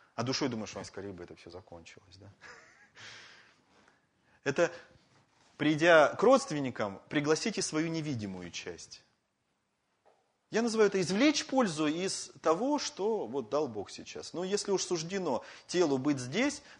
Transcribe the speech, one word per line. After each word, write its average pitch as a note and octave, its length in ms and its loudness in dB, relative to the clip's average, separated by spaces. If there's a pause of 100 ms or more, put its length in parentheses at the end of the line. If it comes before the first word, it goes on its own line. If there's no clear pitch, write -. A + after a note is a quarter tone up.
(160)
А A#2 80 -4
душой C3 260 -2
думаешь: G#2+ 260 -8
"Ой, G2 80 -10
скорее G2 300 -12
бы F2 100 -14
это - 140 -18
всё - 120 -20
закончилось". F2 680 -20
Да? G2 120 -20 (1160)
<laughs> - 1000 -20
Это, D#3 300 2 (800)
придя D3+ 600 6
к - 60 -2
родственникам, C#3+ 840 2
пригласите D#3 540 0
свою D#3+ 260 -2
невидимую G#2+ 640 -6
часть. - 500 -14 (1500)
Я A3 100 0
называю A3 280 4
это G3 100 0
"извлечь G3+ 480 2
пользу E3+ 400 2
из E3+ 420 -4 (120)
того, A3+ 380 2
что G3 460 -4
вот A#2+ 240 -6
дал C#3+ 200 0
Бог G#2 200 -8
сейчас". - 440 -14
Но E3 100 -6
если G3+ 280 -2
уж F3+ 120 0
суждено E3+ 640 -4 (200)
телу D#3 320 2
быть C#3 220 0
здесь, F#3 420 -2 (180)